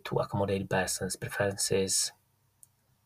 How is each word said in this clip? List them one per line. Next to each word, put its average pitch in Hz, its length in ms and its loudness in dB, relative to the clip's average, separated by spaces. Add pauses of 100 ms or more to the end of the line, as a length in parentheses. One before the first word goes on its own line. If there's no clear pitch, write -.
to - 120 -4
accommodate 98 520 0
person's 92 480 0
preferences, 98 960 0 (920)